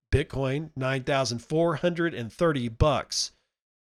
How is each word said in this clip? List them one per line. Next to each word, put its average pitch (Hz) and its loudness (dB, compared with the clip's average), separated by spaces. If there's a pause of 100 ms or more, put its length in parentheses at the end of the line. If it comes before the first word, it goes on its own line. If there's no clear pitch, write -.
(120)
Bitcoin, 139 -2
nine 131 -2
thousand 131 0
four 165 0
hundred 170 0
and 113 -8
thirty 143 0
bucks. - 0 (560)